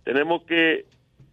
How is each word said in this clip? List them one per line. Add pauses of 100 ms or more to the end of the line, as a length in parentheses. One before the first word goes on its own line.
tenemos
que (480)